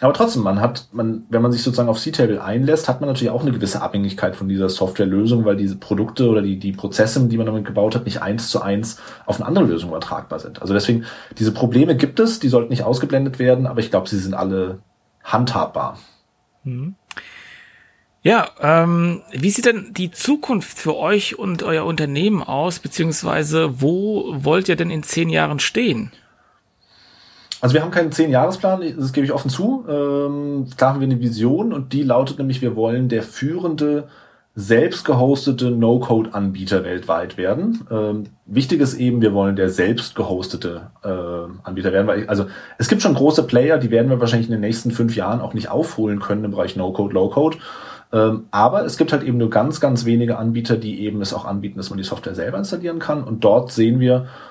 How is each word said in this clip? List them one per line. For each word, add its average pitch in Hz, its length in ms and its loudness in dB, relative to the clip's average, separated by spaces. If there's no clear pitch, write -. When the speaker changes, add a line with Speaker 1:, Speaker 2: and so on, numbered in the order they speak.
Speaker 1:
Aber 139 120 4
trotzdem, 226 300 2
man 98 180 2
hat, 123 320 -2
man, 113 380 -2
wenn 117 100 2
man 120 120 4
sich 120 100 0
sozusagen 120 260 0
auf 113 100 0
C-Table 117 440 0
einlässt, 139 440 0
hat 127 140 -2
man 147 80 -2
natürlich 131 220 0
auch - 100 -2
eine 143 120 0
gewisse - 280 -2
Abhängigkeit 95 560 -2
von 98 100 -6
dieser 95 220 2
Softwarelösung, 98 800 2
weil 101 100 4
diese 98 200 -2
Produkte 110 520 0
oder 107 140 4
die, 98 160 -2
die 98 140 -4
Prozesse, 110 540 0
die 113 120 2
man 107 80 0
damit 110 180 -2
gebaut 104 300 0
hat, - 100 -2
nicht 98 160 -6
eins 113 300 -4
zu - 100 -2
eins 104 400 -4
auf - 120 -4
eine - 100 -6
andere 170 180 4
Lösung 85 240 0
übertragbar 78 500 -8
sind. - 220 -16
Also 98 140 0
deswegen, 117 320 2
diese 107 140 2
Probleme 127 440 4
gibt - 240 0
es, 226 200 2
die 147 80 0
sollten - 200 4
nicht 127 140 -2
ausgeblendet 135 560 0
werden, 127 280 4
aber - 140 -4
ich - 100 -2
glaube, 95 160 0
sie 104 120 -2
sind 95 160 -4
alle 95 460 -4
handhabbar. - 760 -2
Speaker 2:
Mhm. 135 300 -8
Ja, 202 280 4
ähm, 170 600 2
wie 147 180 0
sieht 233 140 2
denn 233 300 0
die 180 160 -6
Zukunft 269 680 -2
für 156 180 -2
euch 202 420 0
und 190 240 -4
euer 160 240 -2
Unternehmen 160 560 0
aus, 165 380 -4
beziehungsweise 156 1000 -2
wo 185 560 0
wollt 151 320 2
ihr 175 80 2
denn 170 140 -2
in 156 140 -6
zehn 165 260 0
Jahren 156 280 0
stehen? 214 520 0
Speaker 1:
Also 127 140 2
wir 151 80 4
haben 170 80 -6
keinen 165 220 0
zehn-Jahres-Plan, 170 720 2
das 131 140 -2
gebe 143 120 2
ich 139 80 0
offen 135 180 -2
zu. 226 380 -2
Ähm, 143 760 -2
klar 131 160 4
haben 139 80 -4
wir 135 80 0
eine 123 120 2
Vision 127 520 0
und 143 200 -8
die 143 100 0
lautet 131 360 2
nämlich, 135 220 -2
wir 113 160 -2
wollen 117 320 0
der 113 140 0
führende, 147 840 -2
selbst 113 460 2
gehostete 131 680 2
No-Code-Anbieter 110 1120 2
weltweit 90 540 -4
werden. 151 540 -2
Ähm, 107 340 -2
wichtig 131 340 2
ist 135 140 2
eben, 123 260 2
wir 107 140 4
wollen 98 200 2
der 95 140 2
selbst 95 460 0
gehostete, 87 760 -6
äh, 87 640 -8
Anbieter 92 240 -4
werden, 98 140 4
weil, 107 200 0
also 101 200 0
es 120 100 -2
gibt 214 140 2
schon 190 100 4
große 147 300 4
Player, 147 340 4
die 123 140 0
werden 117 180 4
wir 127 100 2
wahrscheinlich 117 300 2
in 117 40 -2
den 107 100 -2
nächsten 110 300 -2
fünf 117 220 0
Jahren 107 280 -2
auch - 100 -8
nicht 110 160 -6
aufholen 107 520 -2
können 104 240 -2
im 101 80 -4
Bereich 92 220 -4
No-Code, 95 380 -2
Low-Code. 139 460 2
Ähm, 110 400 2
aber 104 320 4
es - 120 -6
gibt - 160 2
halt 139 120 0
eben 123 120 0
nur 117 140 2
ganz, 120 300 0
ganz 123 240 2
wenige 117 340 2
Anbieter, 113 380 0
die 107 240 -6
eben 104 200 -4
es 95 140 -4
auch - 100 -8
anbieten, 101 320 -6
dass 95 140 -10
man 95 60 -8
die 95 80 -6
Software - 320 -8
selber 87 200 -6
installieren 170 440 -6
kann. 147 240 -4
Und 113 180 -6
dort 113 300 4
sehen 117 260 4
wir 127 280 4